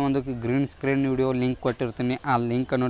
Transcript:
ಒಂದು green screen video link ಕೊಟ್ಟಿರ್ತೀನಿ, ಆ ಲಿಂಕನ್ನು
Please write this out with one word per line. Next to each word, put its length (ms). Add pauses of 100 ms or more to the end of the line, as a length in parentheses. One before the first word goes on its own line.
ಒಂದು 140 (240)
green 280
screen 300 (100)
video 160 (140)
link 220
ಕೊಟ್ಟಿರ್ತೀನಿ, 520 (140)
ಆ 40 (160)
ಲಿಂಕನ್ನು 400